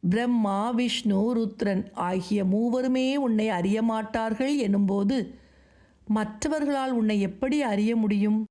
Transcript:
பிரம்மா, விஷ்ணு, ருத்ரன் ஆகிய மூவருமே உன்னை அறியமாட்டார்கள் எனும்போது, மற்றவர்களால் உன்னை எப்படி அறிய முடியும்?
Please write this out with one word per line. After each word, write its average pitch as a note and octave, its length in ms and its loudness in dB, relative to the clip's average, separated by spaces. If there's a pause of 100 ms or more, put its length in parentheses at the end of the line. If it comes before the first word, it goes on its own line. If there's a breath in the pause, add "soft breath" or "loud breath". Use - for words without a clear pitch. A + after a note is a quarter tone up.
பிரம்மா, G#3+ 580 2 (100)
விஷ்ணு, A3+ 500 0 (120)
ருத்ரன் G#3 520 -2 (160)
ஆகிய F#3 440 -2
மூவருமே B3+ 720 0
உன்னை A3 320 0
அறியமாட்டார்கள் A3 1080 0
எனும்போது, G3+ 600 2 (880 loud breath)
மற்றவர்களால் C4+ 840 -2
உன்னை G#3+ 280 2
எப்படி C4 420 0
அறிய G#3+ 340 0
முடியும்? G#3+ 440 2 (100)